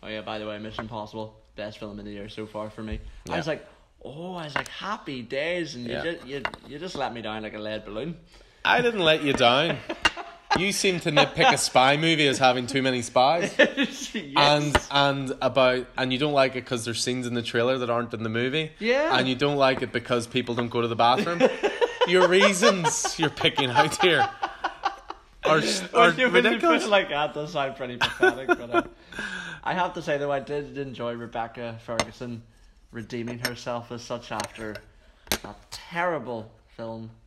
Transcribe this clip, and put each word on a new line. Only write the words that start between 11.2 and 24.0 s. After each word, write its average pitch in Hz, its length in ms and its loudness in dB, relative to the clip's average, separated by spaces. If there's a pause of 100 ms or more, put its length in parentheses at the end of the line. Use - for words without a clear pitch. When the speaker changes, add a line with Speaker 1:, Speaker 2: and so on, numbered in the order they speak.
Speaker 2:
a 139 40 2
spy 135 400 4
movie 160 280 2
as 131 140 2
having 127 260 4
too 135 160 -2
many 127 220 0
spies. 151 520 2
Speaker 1:
<laughs> - 40 -6
Yes. - 500 0 (280)
Speaker 2:
And, 147 380 4 (140)
and 139 520 2
about, 127 440 4 (120)
and 127 140 0
you 127 60 0
don't 147 160 0
like 131 220 4
it 120 100 -8
'cause 120 180 -4
there's 113 200 -4
scenes 127 240 -2
in 120 80 -4
the 120 80 -2
trailer 123 340 0
that 123 140 -2
aren't 117 240 -2
in 110 80 -6
the 113 60 -4
movie. 131 500 -2
Speaker 1:
Yeah. 254 400 0
Speaker 2:
And 127 80 0
you 127 80 0
don't 143 220 0
like 131 260 4
it 110 80 -8
because 120 340 -2
people 120 300 -4
don't 120 140 -2
go 120 120 -2
to 117 60 0
the 113 80 -2
bathroom. 170 460 4 (340)
Speaker 1:
<laughs> - 320 0
Speaker 2:
Your 180 200 6
reasons 185 920 4
you're 156 100 2
picking 143 400 0
out - 320 2